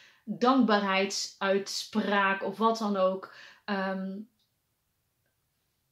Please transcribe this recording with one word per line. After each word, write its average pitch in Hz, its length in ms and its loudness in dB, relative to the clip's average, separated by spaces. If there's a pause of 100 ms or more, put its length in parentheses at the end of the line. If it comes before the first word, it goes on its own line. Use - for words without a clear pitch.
(240)
dankbaarheidsuitspraak 196 2250 0
of - 140 -6
wat 226 200 2
dan 208 180 -2
ook, 190 380 0 (300)
ehm, 190 540 -4 (1700)